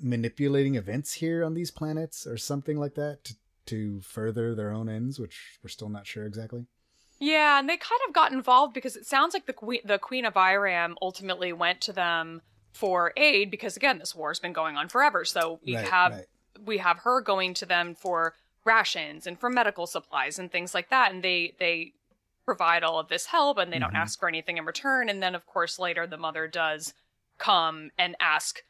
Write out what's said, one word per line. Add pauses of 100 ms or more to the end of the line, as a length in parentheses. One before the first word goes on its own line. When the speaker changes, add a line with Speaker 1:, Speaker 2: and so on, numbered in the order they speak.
Speaker 1:
manipulating
events
here
on
these
planets
or
something
like
that
to, (320)
to
further
their
own
ends,
which
we're
still
not
sure
exactly. (540)
Speaker 2:
Yeah,
and
they
kind
of
got
involved
because
it
sounds
like
the
que-,
the
Queen
of
Iram
ultimately
went
to
them (300)
for
aid
because,
again,
this
war's
been
going
on
forever.
So
we
Speaker 1:
Right,
Speaker 2:
have,
Speaker 1:
right. (380)
Speaker 2:
we
have
her
going
to
them
for (300)
rations
and
for
medical
supplies
and
things
like
that.
And
they,
they (520)
provide
all
of
this
help
and
they
don't
Speaker 1:
Mm-hmm.
Speaker 2:
ask
for
anything
in
return.
And
then,
of
course,
later
the
mother
does (420)
come
and
ask